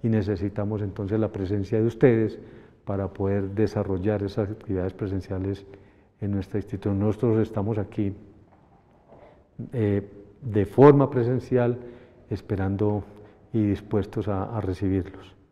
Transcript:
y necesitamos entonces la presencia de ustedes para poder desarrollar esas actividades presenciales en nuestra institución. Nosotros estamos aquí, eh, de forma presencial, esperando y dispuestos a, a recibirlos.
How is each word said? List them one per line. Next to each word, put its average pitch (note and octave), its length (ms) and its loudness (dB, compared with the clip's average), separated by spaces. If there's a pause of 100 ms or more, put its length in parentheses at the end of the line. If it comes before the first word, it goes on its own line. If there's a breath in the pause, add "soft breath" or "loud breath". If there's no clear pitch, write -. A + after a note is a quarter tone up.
y B2 60 -2
necesitamos G#2 720 0
entonces G2+ 380 -4
la G#2+ 80 0
presencia G2+ 520 -2
de A2+ 60 2
ustedes A2+ 540 4 (460 loud breath)
para G2 240 -4
poder G2 400 -2
desarrollar G2 720 0
esas G2+ 260 -2
actividades F#2+ 440 -4
presenciales F#2+ 720 -6 (560 loud breath)
en G2+ 100 -2
nuestra G2+ 280 -2
institución. G2 380 -4
Nosotros A2 420 2
estamos G#2+ 380 -2
aquí, G2+ 360 -4 (1600 loud breath)
eh, G2+ 340 2 (340)
de G#2 240 2
forma C#3 440 10
presencial, A#2+ 680 0 (520 loud breath)
esperando G2 760 -2 (480 loud breath)
y A2+ 100 0
dispuestos G2+ 680 -2
a, G#2 280 -4
a G#2 40 -4
recibirlos. F#2+ 760 -4 (160)